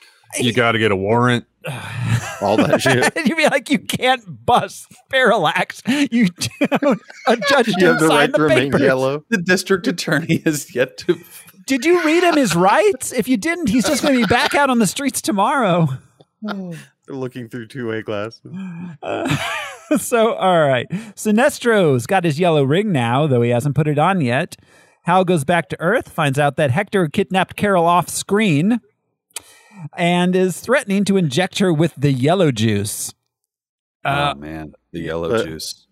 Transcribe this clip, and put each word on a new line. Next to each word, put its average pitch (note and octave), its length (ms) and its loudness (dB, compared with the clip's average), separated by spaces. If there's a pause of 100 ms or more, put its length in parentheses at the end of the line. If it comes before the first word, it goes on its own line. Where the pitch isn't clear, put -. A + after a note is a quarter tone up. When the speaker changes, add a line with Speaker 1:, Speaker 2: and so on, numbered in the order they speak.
(400)
Speaker 1:
You B2 140 0
gotta A#2 260 2
get A2 120 2
a G2 40 0
warrant. A#2 500 2 (100)
Speaker 2:
<sighs> - 840 -6
Speaker 3:
All G2+ 160 2
that - 240 2
shit. - 340 2
Speaker 2:
<laughs> D#4+ 120 0
You'd E4 100 0
be D#4 80 2
like, B3+ 240 0
"You C4+ 100 2
can't G#3+ 680 -4
bust - 420 0 (220)
Parallax. G3+ 800 0
You B3 400 2 (320)
don't, C#4 400 0 (280)
a A#3 100 2
judge C#4 300 2
Speaker 3:
<laughs> - 0 -
You G3+ 80 0
Speaker 2:
didn't F#3 60 0 (120)
Speaker 3:
have - 60 0
the D#3+ 80 4
Speaker 2:
sign D3+ 100 2
Speaker 3:
right C#3+ 140 2
Speaker 2:
the D3 60 2
Speaker 3:
to D3+ 60 2
remain C3+ 280 2
Speaker 2:
papers." F3+ 100 2
Speaker 3:
yellow. C3 480 0
Speaker 4:
The A3+ 120 0
district F#3 460 0
attorney E3 580 -2
has D3+ 280 -4
yet B2 260 -2
to E3+ 200 -2 (480)
Speaker 2:
Did C4 180 -2
you F4 180 2
read E4 200 2
him E4+ 120 4
his A#3 200 2
rights? A#3 560 2
If B3 160 -2
you B3+ 100 2
didn't, D#4+ 320 -2
he's G#3 160 2
just C4+ 160 0
gonna C#4+ 160 2
be A#3 80 2
back B3+ 300 0
out C#4+ 160 2
on A#3+ 80 2
the G#3+ 80 2
streets - 340 -6
tomorrow. G3+ 680 0 (540)
Speaker 3:
They're G3 320 -10 (360)
looking B2+ 400 -10
through A#2 180 -12
two-way A2 360 -8
glasses. A2 480 -8 (520)
Speaker 2:
Uh, - 340 -4 (320)
<laughs> - 300 -4
so, A3+ 340 0
all E3+ 340 2
right. B2+ 200 0 (280)
Sinestro's G#3+ 920 2
got F#3+ 160 0
his D3+ 160 -2
yellow E3 240 2
ring F#3 280 0
now, C3 360 0
though B2 160 2
he A#2+ 60 2
hasn't A#2+ 260 0
put D#3 120 0
it D3 120 -2
on F3+ 220 2
yet. C3 340 -2 (480)
Hal F#3 220 2
goes E3+ 180 2
back E3+ 260 0
to - 120 -10
Earth, G#3 280 -2
finds C#3 280 -2
out C#3+ 200 2
that D3+ 120 2
Hector F#3+ 380 0
kidnapped F#3+ 480 -2
Carol F#3+ 320 2
off F3 220 2
screen, G3+ 680 0 (1200)
and F3 380 2
is F#3 240 0
threatening G#3+ 460 0
to F#3+ 120 2
inject F3 420 0
her F#3 140 2
with D#3 240 2
the C#3 140 2
yellow D3+ 400 2
juice. G#2+ 600 -2 (920)
Uh, C#3+ 300 -2
Speaker 4:
Oh, - 40 -18
man. D2+ 340 -14 (180)
The E2+ 80 -10
yellow E2 300 -4
Speaker 3:
But G#2+ 180 0
Speaker 4:
juice. - 440 -14